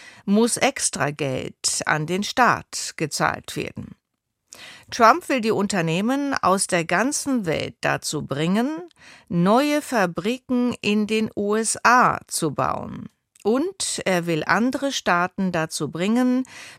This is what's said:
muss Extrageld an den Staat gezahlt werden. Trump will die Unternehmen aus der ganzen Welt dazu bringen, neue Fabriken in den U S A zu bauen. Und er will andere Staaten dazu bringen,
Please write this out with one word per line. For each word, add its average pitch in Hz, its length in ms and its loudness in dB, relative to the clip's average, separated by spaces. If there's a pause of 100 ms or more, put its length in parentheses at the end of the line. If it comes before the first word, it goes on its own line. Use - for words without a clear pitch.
(240)
muss 220 320 2
Extrageld - 1300 -2
an 156 200 0
den 185 160 -2
Staat - 760 0
gezahlt - 600 -4
werden. - 380 -8 (960)
Trump 247 380 6
will 262 120 2
die 220 120 2
Unternehmen 202 800 0
aus 190 320 0
der 170 180 0
ganzen 233 640 -2
Welt - 340 -4
dazu 143 460 -2
bringen, 208 560 -2 (460)
neue 240 520 4
Fabriken 240 1000 -2
in 208 260 0
den 220 300 0
U 202 180 0
S 220 300 -2
A 226 420 6
zu 151 260 -4
bauen. - 560 -4 (360)
Und 269 600 -2
er 175 220 0
will 160 180 0
andere 262 460 0
Staaten 180 640 0
dazu 160 380 -2
bringen, 247 540 0 (340)